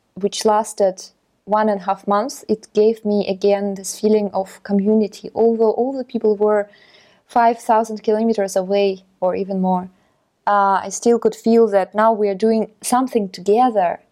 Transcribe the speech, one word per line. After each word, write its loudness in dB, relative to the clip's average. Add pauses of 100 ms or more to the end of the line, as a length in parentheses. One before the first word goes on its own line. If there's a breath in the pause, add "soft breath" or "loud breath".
(140)
which -6
lasted 0 (400)
one 0
and -2
a -18
half -6
months, -2
it -4
gave 2
me -2
again 0
this -12
feeling 2
of -8
community. 0
Although 2
all -2
the -6
people -2
were 0 (580 soft breath)
five 2
thousand -2
kilometers 0
away -2 (160)
or -2
even -4
more, -2 (580)
uh, 2
I -12
still 0
could 0
feel 2
that 0
now 2
we 0
are -2
doing 0 (120)
something -2
together. 0 (120)